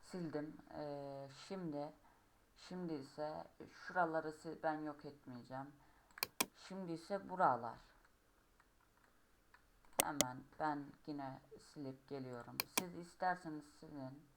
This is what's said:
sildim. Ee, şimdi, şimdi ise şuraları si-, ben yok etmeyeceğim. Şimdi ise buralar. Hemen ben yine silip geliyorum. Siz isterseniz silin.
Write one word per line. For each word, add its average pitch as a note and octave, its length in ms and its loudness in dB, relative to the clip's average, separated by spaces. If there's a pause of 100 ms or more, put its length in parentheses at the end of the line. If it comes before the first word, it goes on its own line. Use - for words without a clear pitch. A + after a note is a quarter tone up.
(100)
sildim. D3+ 460 0 (180)
Ee, C#3+ 540 -4 (200)
şimdi, D#3 440 -2 (640)
şimdi F3+ 380 -2
ise D3+ 500 -4 (280)
şuraları D#3+ 600 4
si-, D#3+ 300 -6
ben D#3 180 4
yok D3+ 240 -4
etmeyeceğim. C3+ 680 -8 (960)
Şimdi F#3 240 -4
ise E3+ 380 -2
buralar. B2+ 480 6 (2250)
Hemen C3+ 420 4 (160)
ben D3 260 4 (200)
yine C3+ 340 -4 (340)
silip C3+ 340 -8
geliyorum. B2+ 500 -6 (200)
Siz F3 180 -4
isterseniz E3+ 680 0 (160)
silin. C#3+ 440 -8 (120)